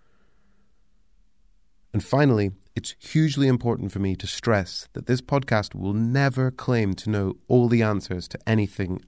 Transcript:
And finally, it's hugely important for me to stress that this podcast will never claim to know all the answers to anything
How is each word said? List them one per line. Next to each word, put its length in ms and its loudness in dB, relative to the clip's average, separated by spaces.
And 100 0
finally, 480 4
it's 240 -8
hugely 480 2
important 440 0
for 60 -8
me 200 0
to 100 -10
stress 680 -4
that 140 -10
this 120 0
podcast 540 -2
will 200 -4
never 580 0
claim 420 0
to 160 -6
know 280 -2
all 200 6
the 140 4
answers 460 -2
to 200 -12
anything 600 0